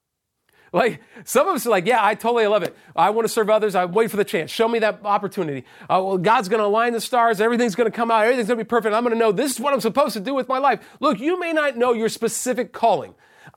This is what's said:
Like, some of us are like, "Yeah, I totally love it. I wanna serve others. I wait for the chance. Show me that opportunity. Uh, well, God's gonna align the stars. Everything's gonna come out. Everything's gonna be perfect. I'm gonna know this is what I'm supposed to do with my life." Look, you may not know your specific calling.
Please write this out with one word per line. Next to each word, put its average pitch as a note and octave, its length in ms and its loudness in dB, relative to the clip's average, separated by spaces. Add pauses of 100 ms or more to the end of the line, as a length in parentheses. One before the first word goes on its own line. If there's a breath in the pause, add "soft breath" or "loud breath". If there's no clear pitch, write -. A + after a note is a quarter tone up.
(720 soft breath)
Like, F#3 280 0 (240 loud breath)
some C#4+ 220 2
of F#4+ 80 0
us A#3 120 -6
are A#3+ 40 0
like, F#3 160 2
"Yeah, A3+ 180 2
I G#3 120 2
totally A3+ 320 0
love G3+ 160 0
it. - 120 -10 (200 loud breath)
I F3 140 4
wanna A3 180 0
serve G#3+ 220 0
others. G#3 260 2
I F3+ 80 2
wait G3 260 0
for G3 60 -8
the G3+ 80 2
chance. D#3+ 260 -4
Show A3+ 160 0
me A#3 140 0
that G#3+ 240 0
opportunity. G3 600 -4 (180 loud breath)
Uh, F#3 200 0
well, F#3+ 160 -2
God's G3+ 300 2
gonna G#3+ 160 0
align A3+ 280 0
the A3+ 80 -4
stars. A#3 400 0
Everything's A#3 360 0
gonna A3+ 140 2
come A#3 200 -2
out. A3 140 4
Everything's A#3+ 240 2
gonna A#3 100 0
be A3+ 60 -6
perfect. A3+ 280 0
I'm A#3 120 2
gonna A#3 100 0
know A3+ 160 2
this B3 220 0
is - 80 -8
what C#4 120 -2
I'm B3+ 80 0
supposed B3 340 0
to A3 60 -8
do B3 140 -6
with B3+ 140 -4
my C4 100 -2
life." C4+ 220 2 (180 loud breath)
Look, A#3+ 220 0
you E4+ 180 -2
may E4+ 140 -4
not D4 240 0
know A#3+ 160 2
your A3+ 160 0
specific A#3 640 -4
calling. D3 420 0 (420 loud breath)